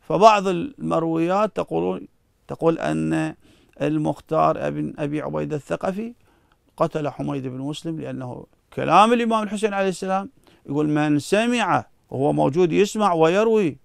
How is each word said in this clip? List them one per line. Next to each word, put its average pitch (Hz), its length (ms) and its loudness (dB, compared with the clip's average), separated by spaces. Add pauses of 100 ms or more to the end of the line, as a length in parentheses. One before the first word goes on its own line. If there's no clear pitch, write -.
فبعض 202 480 6
المرويات 165 1080 -2
تقولون، 175 500 -4 (420)
تقول 160 300 0
أن 160 560 -4 (480)
المختار 156 840 -2
ابن 147 320 -6
أبي 147 240 -4
عبيدة 151 340 -6
الثقفي 185 580 -6 (640)
قتل 156 320 -2
حميد 139 380 -6
بن 127 120 -10
مسلم، 151 420 -8
لأنه 131 460 -12 (260)
كلام 165 400 6
الإمام 226 300 0
الحسين 208 320 -4
عليه 196 140 0
السلام 190 420 -4 (360)
يقول: 151 220 0
"من 151 300 2
سمع"، 202 680 0 (260)
وهو 135 220 0
موجود 151 400 2
يسمع 196 400 2
ويروي 180 720 2